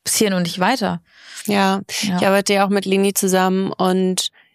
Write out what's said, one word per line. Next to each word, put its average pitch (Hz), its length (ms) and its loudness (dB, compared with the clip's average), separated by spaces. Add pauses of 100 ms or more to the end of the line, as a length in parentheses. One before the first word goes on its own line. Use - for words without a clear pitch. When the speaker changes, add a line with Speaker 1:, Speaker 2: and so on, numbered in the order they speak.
Speaker 1:
Bis - 140 -4
hier 202 180 2
und 180 80 0
nicht 175 180 -6
weiter.“ 185 420 -2 (440)
Speaker 2:
Ja, 196 360 2 (180)
Speaker 1:
Ja. 185 160 -2
Speaker 2:
ich 185 100 2
arbeite 202 280 2
ja 196 100 2
auch 196 60 -2
mit 196 160 0
Leni 196 260 2
zusammen 190 600 0
und 185 580 0 (240)